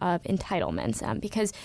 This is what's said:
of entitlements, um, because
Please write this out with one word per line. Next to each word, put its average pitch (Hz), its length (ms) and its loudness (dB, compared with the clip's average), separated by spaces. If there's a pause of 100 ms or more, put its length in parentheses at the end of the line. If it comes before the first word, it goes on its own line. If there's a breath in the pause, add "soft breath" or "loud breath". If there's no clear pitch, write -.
of 175 220 2
entitlements, 117 800 0
um, - 160 -2
because 214 360 0 (100)